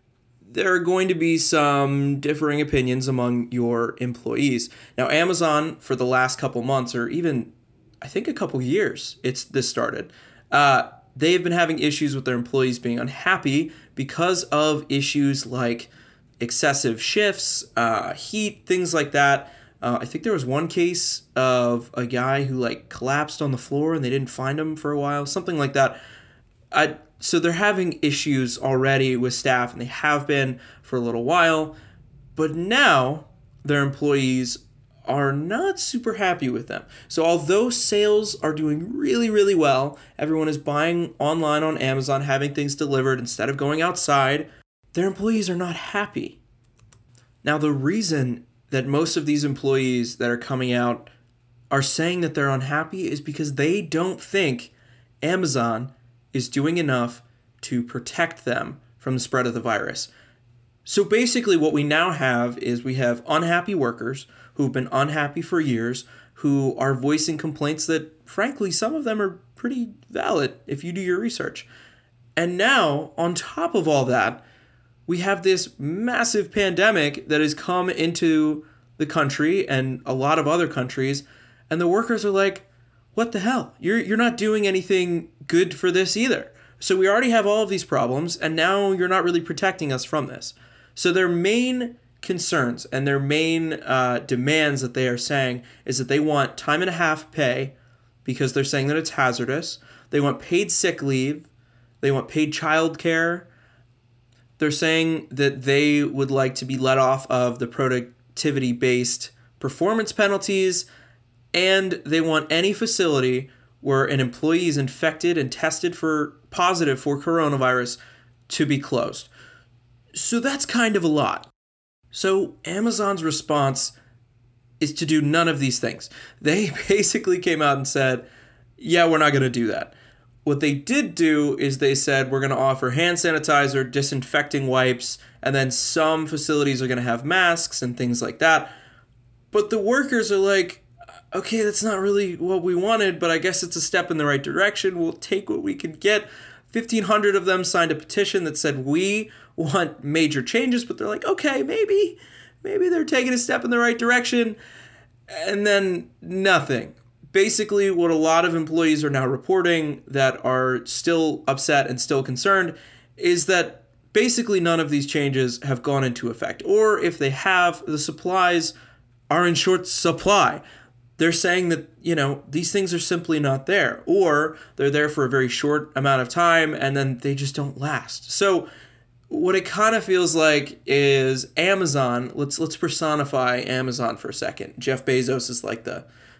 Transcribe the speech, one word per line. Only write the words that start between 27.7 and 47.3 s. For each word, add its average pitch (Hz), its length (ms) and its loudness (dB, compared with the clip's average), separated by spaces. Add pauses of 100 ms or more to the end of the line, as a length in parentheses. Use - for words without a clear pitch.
issues 139 560 0
already 135 600 2
with 123 180 0
staff, 123 380 0
and - 80 -12
they 120 60 -8
have 147 400 -2
been 135 340 0 (200)
for - 140 -10
a 127 60 0
little 117 240 -2
while, 160 500 2 (640)
but 156 180 0
now 165 680 2 (400)
their 143 180 2
employees 135 720 0 (480)
are 139 280 0
not 220 480 -2
super 233 340 -2
happy 180 340 0
with 120 200 -6
them. - 160 -10 (240)
So 160 160 0
although 175 460 2
sales 208 680 2
are 156 180 -2
doing 156 420 -4
really, 240 320 0
really 202 280 4
well, 143 420 2 (180)
everyone 156 320 0
is 151 100 -2
buying 160 600 -2
online 151 460 2
on 156 120 0
Amazon, 135 460 0
having 139 320 -2
things 143 220 -4
delivered 135 420 0
instead 120 320 -4
of 139 60 -4
going 147 260 0
outside, 147 680 2 (440)
their 185 160 0
employees 196 420 -2
are 175 60 -2
not 175 180 -4
happy. - 640 -8 (1040)